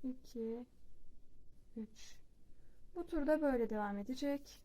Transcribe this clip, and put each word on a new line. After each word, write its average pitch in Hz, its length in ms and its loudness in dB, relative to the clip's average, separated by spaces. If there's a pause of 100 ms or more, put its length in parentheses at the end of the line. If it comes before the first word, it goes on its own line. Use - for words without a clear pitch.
iki, 247 640 -4 (1080)
üç. - 420 -8 (760)
Bu 349 120 -2
turda 311 360 6
böyle 240 280 6
devam 208 280 2
edecek. 285 680 -2